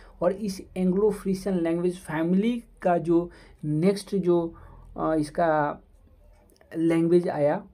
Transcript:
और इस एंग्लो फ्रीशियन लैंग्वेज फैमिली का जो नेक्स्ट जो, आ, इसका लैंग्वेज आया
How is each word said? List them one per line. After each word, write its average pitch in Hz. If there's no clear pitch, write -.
और 180
इस 196
एंग्लो 185
फ्रीशियन 190
लैंग्वेज 175
फैमिली 185
का 175
जो 170
नेक्स्ट 175
जो, 170
आ, 160
इसका 156
लैंग्वेज 165
आया 151